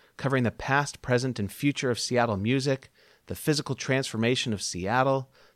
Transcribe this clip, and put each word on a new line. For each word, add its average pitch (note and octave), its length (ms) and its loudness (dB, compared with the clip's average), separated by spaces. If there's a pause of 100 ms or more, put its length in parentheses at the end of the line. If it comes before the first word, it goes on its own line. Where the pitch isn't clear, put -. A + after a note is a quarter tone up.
(160)
covering C3 280 0
the G#2+ 80 2
past, - 500 -2
present, B2 380 0
and G2 120 -2
future C#3+ 380 0
of A2+ 100 0
Seattle A#2 380 2
music, C3 540 0 (360)
the F#2+ 80 -8
physical D3+ 380 0
transformation B2 800 0
of F#2+ 80 -4
Seattle, B2+ 720 0 (240)